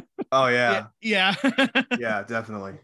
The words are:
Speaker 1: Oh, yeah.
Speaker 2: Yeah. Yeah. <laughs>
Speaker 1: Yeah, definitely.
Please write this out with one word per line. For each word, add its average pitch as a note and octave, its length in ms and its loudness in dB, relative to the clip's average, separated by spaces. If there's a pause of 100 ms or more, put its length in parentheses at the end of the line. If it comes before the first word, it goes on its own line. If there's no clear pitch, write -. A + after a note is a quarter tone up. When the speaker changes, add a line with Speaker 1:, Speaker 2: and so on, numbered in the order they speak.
(320)
Speaker 1:
Oh, C3 140 4
yeah. A#2+ 400 2 (160)
Speaker 2:
Yeah. G3 400 2
Yeah. C4+ 440 2
<laughs> A#3+ 120 -2
Speaker 1:
Yeah, A2 240 -2
definitely. G#2+ 520 -6 (100)